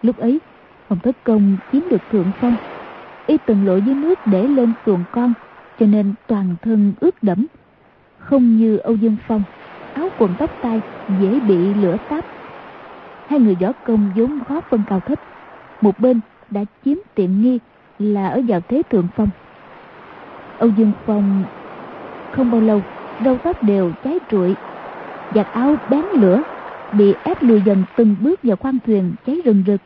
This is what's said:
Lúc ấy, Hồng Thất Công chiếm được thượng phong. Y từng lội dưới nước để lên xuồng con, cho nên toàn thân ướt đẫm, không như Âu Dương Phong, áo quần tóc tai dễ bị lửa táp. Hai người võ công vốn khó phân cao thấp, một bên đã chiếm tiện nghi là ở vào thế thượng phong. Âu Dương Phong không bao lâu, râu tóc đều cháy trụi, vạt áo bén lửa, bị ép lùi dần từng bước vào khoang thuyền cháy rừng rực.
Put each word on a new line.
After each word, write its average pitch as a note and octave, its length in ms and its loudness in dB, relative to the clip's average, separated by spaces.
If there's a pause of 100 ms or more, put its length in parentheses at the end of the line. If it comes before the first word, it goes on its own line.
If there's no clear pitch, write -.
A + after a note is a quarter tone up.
Lúc A3+ 160 0
ấy, B3+ 220 0 (500)
Hồng F#3 100 -2
Thất B3 240 -4
Công G3+ 340 2 (140)
chiếm C#4 180 0
được A3 120 0 (100)
thượng F#3+ 200 0 (100)
phong. A#3+ 140 0 (720)
Y D#4 180 2
từng G3+ 200 2
lội F#3+ 160 2
dưới B3+ 140 0
nước D#4 300 0
để G3 220 2
lên B3+ 260 2 (120)
xuồng F#3 260 2
con, A#3+ 220 0 (460)
cho A3+ 60 4
nên G#3 280 2 (140)
toàn F#3+ 340 -2
thân G#3 380 2
ướt - 240 0
đẫm, G3 220 0 (720)
không B3 400 4
như A3 200 4
Âu A#3 180 -2
Dương A3 200 0 (120)
Phong, G#3+ 160 0 (500)
áo E4 240 -6
quần G3 220 2
tóc D#4 100 -2 (120)
tai A3+ 200 -2 (400)
dễ G3+ 180 2
bị G3+ 340 2
lửa G3 240 0 (120)
táp. D#4 160 -6 (1000)
Hai D4 120 0
người G#3+ 160 4
võ F#3 160 -2
công G#3+ 440 -2
vốn B3+ 320 0
khó D4 220 -6
phân G#3+ 180 0
cao F#3+ 120 -2
thấp, C4+ 200 -6 (640)
một G3+ 180 2
bên A#3+ 200 4 (300)
đã G3+ 120 -6 (240)
chiếm C#4+ 120 0 (180)
tiện F#3+ 260 0
nghi B3 180 2 (400)
là G3+ 280 0
ở F3 200 -2
vào F#3 140 0
thế B3+ 280 -2
thượng F3+ 260 0
phong. G#3+ 140 0 (1300)
Âu A#3 120 4
Dương G#3 220 4 (140)
Phong G3 380 0 (880)
không B3 200 0
bao A#3 100 2
lâu, G#3+ 200 2 (440)
râu B3+ 120 2
tóc E4+ 260 -4
đều G3 280 2 (120)
cháy D#4 160 -2 (120)
trụi, F#3+ 240 2 (800)
vạt G#3 200 2
áo C4+ 220 0 (140)
bén D4 240 0
lửa, G#3 280 4 (520)
bị G3+ 200 6 (100)
ép E4 200 -4
lùi A3+ 180 6
dần G3 220 2 (120)
từng G#3+ 240 4
bước D4 240 0
vào A3+ 120 0
khoang C4 300 -4
thuyền F#3+ 280 0 (120)
cháy D#4 200 -4
rừng G#3 220 4
rực. G3+ 180 0